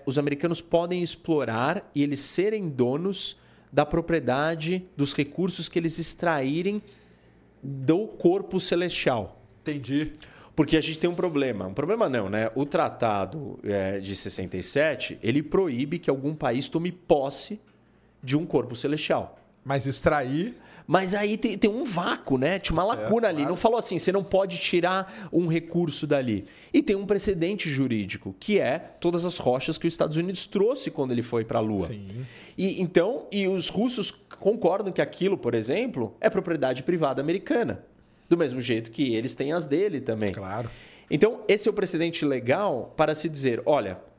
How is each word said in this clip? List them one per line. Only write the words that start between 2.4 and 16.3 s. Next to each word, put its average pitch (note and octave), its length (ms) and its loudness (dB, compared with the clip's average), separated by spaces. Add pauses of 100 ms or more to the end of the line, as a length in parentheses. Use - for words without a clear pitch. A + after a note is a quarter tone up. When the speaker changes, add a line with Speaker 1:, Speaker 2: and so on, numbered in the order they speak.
Speaker 1:
donos C#3+ 680 -2 (360)
da C#3+ 120 4
propriedade, D#3+ 1000 0 (100)
dos C#3+ 180 0
recursos E3 540 -2
que - 100 -4
eles D#3+ 220 0
extraírem E3+ 840 -2 (840)
do C#3 440 0
corpo F#3+ 520 2
celestial. E3 840 -2 (200)
Speaker 2:
Entendi. C#3+ 520 -4 (420)
Speaker 1:
Porque D#3 220 4
a D#3 40 6
gente D#3 180 -4
tem F3 100 2
um F3 60 -2
problema. C#3 520 0
Um G2 60 -8
problema F#3 360 0
não, A2 200 0
né? A2 260 0
O C3+ 100 0
tratado, A2+ 1000 -2
é, G2 360 0
de G2 160 -6
sessenta F#2+ 420 -6
e F2+ 60 -4
sete, - 580 -2
ele C#3 220 2
proíbe D3+ 560 0
que - 100 0
algum C#3 240 0